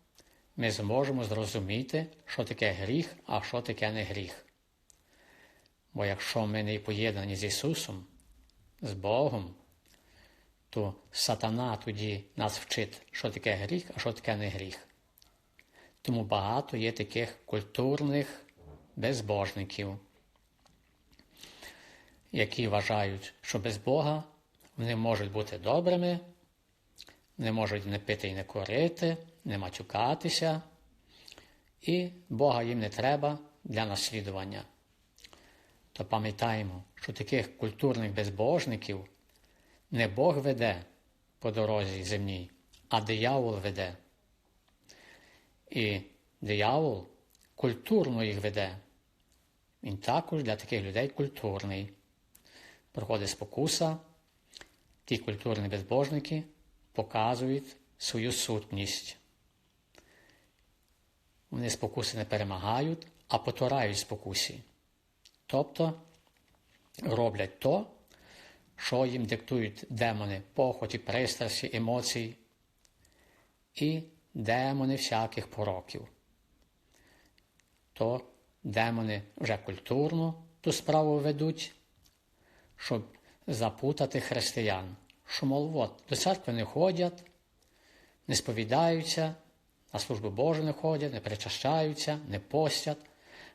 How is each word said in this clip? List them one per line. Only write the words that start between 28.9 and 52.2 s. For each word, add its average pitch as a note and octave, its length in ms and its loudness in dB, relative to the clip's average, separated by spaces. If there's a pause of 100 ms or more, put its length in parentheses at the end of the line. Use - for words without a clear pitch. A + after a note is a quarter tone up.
не G2+ 120 -4
матюкатися, D3+ 1040 0 (1200)
і F3+ 280 2 (200)
Бога A#2+ 340 4
їм A#2+ 160 0
не G#2+ 100 0
треба C#3+ 500 2 (240)
для A2+ 220 -2
наслідування. G2 800 -4 (1300)
То - 120 -4
пам'ятаємо, G#2+ 800 0 (120)
що - 180 -10
таких - 440 -2
культурних A2+ 560 0
безбожників G#2 960 0 (840)
не A#2 160 4
Бог C#3 300 4
веде A#2 460 2 (560)
по - 120 -2
дорозі G#2 520 0
земній, F#2+ 460 -2 (400)
а A2+ 120 4
диявол A2+ 580 2
веде. F#2 380 -2 (1700)
І G#2 320 0 (400)
диявол A2 640 2 (480)
культурно B2+ 680 2
їх G2+ 180 0
веде. G2 360 0 (1080)
Він G2 140 -4
також D3+ 460 0
для A2 120 0
таких G#2 280 -4
людей G#2 240 0
культурний. G2+ 840 -4 (1040)